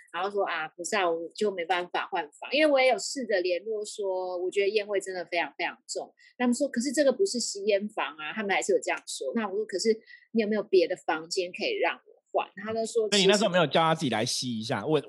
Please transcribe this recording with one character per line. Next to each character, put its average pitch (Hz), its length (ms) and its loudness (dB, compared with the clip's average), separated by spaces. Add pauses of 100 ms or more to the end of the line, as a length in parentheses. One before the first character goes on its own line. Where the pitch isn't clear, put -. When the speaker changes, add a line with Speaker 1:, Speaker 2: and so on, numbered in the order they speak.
(120)
Speaker 1:
然 170 100 -4
后 196 80 -2
说 202 200 0
：“啊， 160 200 -4
菩 - 140 -12
萨， 190 260 0
我 165 200 -2
就 208 220 -2
没 180 120 -4
办 175 240 0
法 156 200 -4
换 170 240 -2
房。” - 200 -14
因 302 140 4
为 302 40 6
我 269 120 6
也 262 60 6
有 233 100 4
试 247 280 -6
着 196 160 0
联 175 220 -2
络 214 220 -6
说， 185 520 -4
我 180 140 -4
觉 202 100 0
得 196 80 2
烟 208 180 0
味 202 120 0
真 190 140 -8
的 180 120 -6
非 175 120 -4
常 156 200 -2
非 175 60 -4
常 147 140 -4 (100)
重。 165 260 -8 (240)
他 247 80 0
们 247 80 4
说 269 160 0
：“可 240 120 -4
是 269 100 -2
这 294 120 2
个 269 100 4
不 196 120 0
是 240 140 -2
吸 202 260 -6
烟 208 220 0
房 151 300 -6
啊。” 151 180 -8
他 214 80 -4
们 196 100 0
还 160 80 2
是 185 120 0
有 165 60 4
这 - 100 -6
样 160 180 -2
说。 - 280 -8
那 220 120 -2
我 190 80 -6
说 214 120 -2
：“可 180 120 -6
是 220 220 0 (300)
你 220 100 2
有 202 60 2
没 214 80 0
有 202 80 0
别 180 240 6
的 185 80 -2
房 165 340 -4
间 175 220 -2
可 180 140 -6
以 131 140 -2
让 156 160 0
我 - 360 -20
换？” - 180 0 (160)
他 220 80 -6
就 226 120 -4
说： 220 240 0
Speaker 2:
所 208 80 4
以 196 40 6
你 180 60 6
那 208 100 8
时 202 60 2
候 208 60 2
没 175 80 2
有 170 100 6
叫 175 140 4
他 160 140 4
自 160 60 -6
己 143 80 0
来 110 160 0
吸 120 340 -4
一 110 40 -6
下， 117 180 -2
Speaker 1:
其 104 40 -6
实 147 60 0
Speaker 2:
闻， 147 180 4